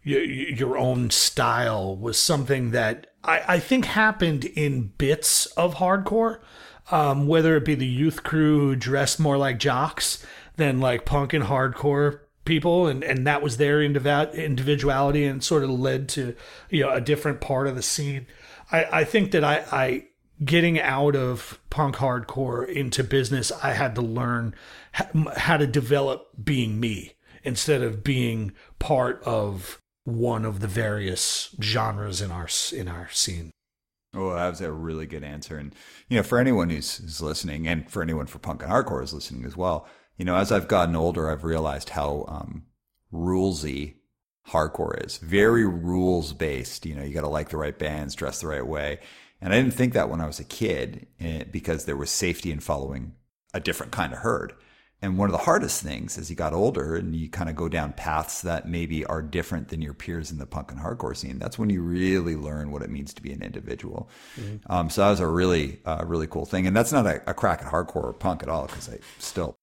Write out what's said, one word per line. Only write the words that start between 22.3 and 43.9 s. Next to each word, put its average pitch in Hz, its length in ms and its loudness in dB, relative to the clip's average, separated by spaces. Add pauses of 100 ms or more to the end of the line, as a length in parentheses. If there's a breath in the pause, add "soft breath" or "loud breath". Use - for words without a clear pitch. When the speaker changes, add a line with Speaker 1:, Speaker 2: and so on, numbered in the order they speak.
Speaker 1:
into 131 380 -2
business, 127 480 0 (100)
I 139 100 0
had 123 240 0
to 123 40 -2
learn 117 540 -2 (440 loud breath)
h-, - 160 -2
m-, 156 220 2
how 165 220 4
to 147 80 4
develop 135 640 0 (140)
being 113 380 0
me 110 320 -4 (320 soft breath)
instead 131 380 2
of 110 200 -2
being 117 500 0 (260 soft breath)
part 127 460 2
of 104 540 -2 (260)
one 117 420 0
of 101 140 -4
the 104 80 -2
various 101 920 -2
genres 104 600 -2
in 98 80 -4
our 87 140 -6
s-, - 280 -2
in 104 160 -6
our 85 220 -10
scene. 85 400 -4 (640)
Speaker 2:
Oh, 95 180 -4
that 87 160 0
was 90 140 -6
a 82 100 -4
really 80 320 -6
good 78 180 -12
answer. 73 360 -12
And, 71 160 -12 (340 loud breath)
you 123 80 2
know, 104 60 4
for 120 160 2
anyone 117 320 4
who's, - 260 -4
who's 80 240 -12
listening, 78 480 -4
and 82 220 -4
for 104 100 -6
anyone 80 240 -2
for - 140 -14
punk 67 240 -8
and 73 100 -4
hardcore 87 320 0
is 65 80 -10
listening 67 320 -10
as 71 100 -10
well, 87 320 -2 (300 loud breath)
you - 80 -6
know, 90 100 0
as 101 160 2
I've 98 160 2
gotten 87 300 4
older, 82 340 0
I've 76 140 -6
realized 80 460 -2
how, 73 360 -4
um, - 380 -12 (480)
rulesy 82 840 -2 (520)